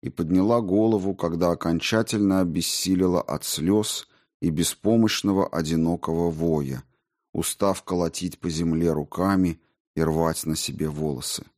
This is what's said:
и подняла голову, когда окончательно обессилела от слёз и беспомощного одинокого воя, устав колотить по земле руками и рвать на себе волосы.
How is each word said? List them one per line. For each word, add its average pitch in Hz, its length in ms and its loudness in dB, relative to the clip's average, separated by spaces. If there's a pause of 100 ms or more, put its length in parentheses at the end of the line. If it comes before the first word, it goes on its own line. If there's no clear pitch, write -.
и - 80 -6
подняла 92 520 2
голову, 101 540 2
когда 87 360 0
окончательно 95 880 2
обессилела 90 800 0
от 73 220 -6
слёз 101 640 0 (340)
и 85 80 0
беспомощного 101 960 2
одинокого 82 840 0
воя, 78 540 -2 (480)
устав 95 520 -2
колотить 90 560 -4
по 90 100 -4
земле 82 420 0
руками 87 720 0 (340)
и 80 80 0
рвать 80 420 0
на 78 100 -2
себе 76 340 -6
волосы. 73 560 -6 (120)